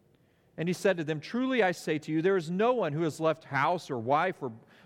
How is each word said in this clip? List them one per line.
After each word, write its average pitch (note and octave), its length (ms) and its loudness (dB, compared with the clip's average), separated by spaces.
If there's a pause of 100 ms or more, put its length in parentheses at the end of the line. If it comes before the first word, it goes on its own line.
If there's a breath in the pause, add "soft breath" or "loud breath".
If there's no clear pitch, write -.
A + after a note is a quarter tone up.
(560 soft breath)
And D#3+ 140 -2
he F3+ 40 0
said F#3+ 240 2
to E3+ 60 -4
them, D3+ 160 -2
"Truly B3+ 440 0
I F#3 80 4
say E3 260 -4
to D3+ 140 -6
you, D#3+ 100 2
there F#3+ 160 2
is E3 140 -4
no A3 220 2
one F#3 200 0
who D3+ 80 -2
has D#3+ 180 -2
left D#3+ 260 0
house D3 440 0
or C3+ 80 -2
wife D3 460 0
or, B2+ 80 -6 (340 loud breath)